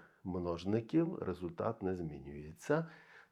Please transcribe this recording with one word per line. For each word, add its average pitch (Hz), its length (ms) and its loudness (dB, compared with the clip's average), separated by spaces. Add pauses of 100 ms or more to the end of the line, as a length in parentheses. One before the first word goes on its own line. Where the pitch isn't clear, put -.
(240)
множників, 95 960 2
результат 90 640 -2
не 92 120 2
змінюється. 78 880 -2 (460)